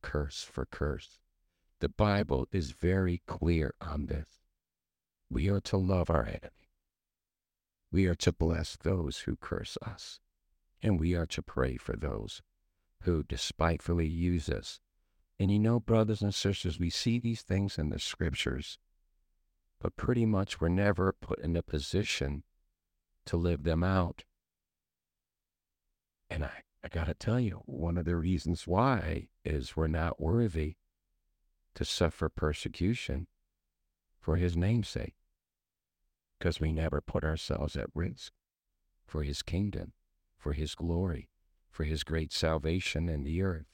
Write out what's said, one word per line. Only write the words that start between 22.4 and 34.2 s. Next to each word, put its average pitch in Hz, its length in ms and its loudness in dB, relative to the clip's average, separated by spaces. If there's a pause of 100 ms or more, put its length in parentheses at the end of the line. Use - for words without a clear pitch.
to - 120 0
live 85 260 2
them 82 200 2
out. 92 400 2 (2000)
And 78 160 -4
I, - 180 -12 (200)
I - 60 -10
gotta 82 240 -2
tell 117 260 0
you, 110 260 -2
one 85 320 -2
of 85 80 -2
the 85 100 2
reasons 85 520 0
why 90 640 2 (140)
is 73 320 -4
we're 80 120 2
not 80 340 0
worthy 80 540 2 (1000)
to - 80 -4
suffer - 460 0
persecution 80 1000 -2 (920)
for 80 180 2